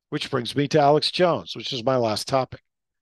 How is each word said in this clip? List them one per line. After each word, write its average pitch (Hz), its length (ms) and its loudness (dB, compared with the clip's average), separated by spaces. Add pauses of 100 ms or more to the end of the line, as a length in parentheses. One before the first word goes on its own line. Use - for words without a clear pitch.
(100)
Which - 200 -6
brings 120 240 -4
me 139 140 0
to 156 120 4
Alex 143 300 4
Jones, 156 460 0
which 117 160 -10
is 123 100 -8
my 131 140 2
last 110 320 0
topic. 127 320 -2 (420)